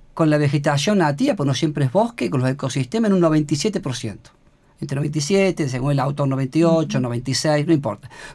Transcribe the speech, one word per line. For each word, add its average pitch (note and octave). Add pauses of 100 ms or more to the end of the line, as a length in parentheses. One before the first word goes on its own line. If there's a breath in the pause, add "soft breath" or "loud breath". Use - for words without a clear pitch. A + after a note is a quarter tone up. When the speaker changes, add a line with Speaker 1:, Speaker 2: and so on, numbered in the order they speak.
(140)
Speaker 1:
con D#3+
la D3+
vegetación D3
nativa, E3
porque C#3
no C#3+
siempre D3
es B2
bosque, A#3
con C#3
los B2+
ecosistemas C#3+
en G3
un F#3
noventa D#3
y D3+
siete G#3
por B2+
ciento. - (480 soft breath)
Entre C#3
noventa D3+
y D3+
siete, F3+
según B2+
el C#3
autor, C#3+
noventa C3+
y D#3+
ocho, E3
Speaker 2:
Ujú. C3
Speaker 1:
noventa A#2+
y -
seis, D3
no -
importa. C#3+ (260 loud breath)